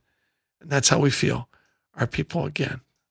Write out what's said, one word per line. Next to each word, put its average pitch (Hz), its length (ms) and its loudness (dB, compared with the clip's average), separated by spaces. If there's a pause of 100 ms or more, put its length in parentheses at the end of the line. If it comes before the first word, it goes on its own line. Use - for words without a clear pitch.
(600)
And 160 80 -18
that's 139 220 2
how 131 80 6
we 139 120 4
feel - 380 0 (460)
our - 120 0
people 156 380 -4
again 135 380 -6 (280)